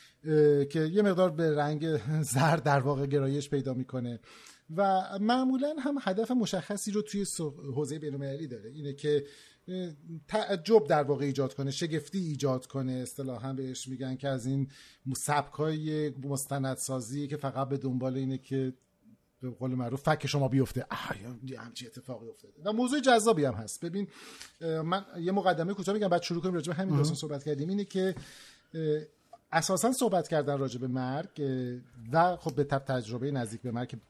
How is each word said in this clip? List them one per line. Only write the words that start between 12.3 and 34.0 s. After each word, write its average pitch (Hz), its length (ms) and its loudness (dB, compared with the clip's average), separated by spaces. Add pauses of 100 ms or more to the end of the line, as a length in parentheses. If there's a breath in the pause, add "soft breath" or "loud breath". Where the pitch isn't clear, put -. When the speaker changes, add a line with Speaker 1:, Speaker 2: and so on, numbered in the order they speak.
Speaker 1:
کنه، 131 260 -4
اصطلاحاً 127 600 -6
بهش 131 340 -8
می‌گن، 131 280 -6
که 139 120 -6
از 127 180 -2
این 135 220 0 (500 loud breath)
سبکای 151 920 0
مستندسازی 135 1160 -4
که 147 100 -4
فقط 135 320 -4
به 139 80 0
دنبال 131 380 -2
اینه 131 220 -2
که 131 360 -2 (680)
به 131 80 -8
قول 127 220 -6
معروف 127 300 -2
فک 151 260 2
شما 139 200 2
بیفته، 123 440 2
آه، - 240 -6 (280)
یه 127 160 -10
همچین 117 280 -14
اتفاقی 117 400 -12
افتاده. - 260 -20 (120)
و 214 80 0
موضوع 247 260 2
جذابی 226 460 6
هم 123 80 2
هست. 110 320 -8
ببین، 190 220 -2 (540 loud breath)
اه، 160 200 -2
من 180 240 0 (160)
یه 180 100 0
مقدمهٔ 180 420 2
کوتاه 196 220 0
می‌گم، 208 120 2
بعد 175 140 4
شروع 170 200 -2
کنیم 185 120 0
راجع 165 180 -2
به 147 60 -2
همین 190 120 -2
Speaker 2:
مهم. 147 80 4
Speaker 1:
داستان 147 180 2
صحبت 147 280 -6
کردیم. 151 260 -2
اینه 196 160 -2
که، 185 300 0 (580 loud breath)
اه، 160 80 -6 (720)
اساساً 185 400 2
صحبت 190 360 2
کردن 147 300 0
راجع 127 220 -2
به 131 80 -4
مرگ، 131 500 -4
اه، 127 420 -2 (320)
و 170 240 6
خب 151 200 -6
به 147 80 2
تب 139 160 0
تجربهٔ 123 520 -2
نزدیک 117 300 -4
به 113 100 -6
مرگ، 120 240 -4 (140)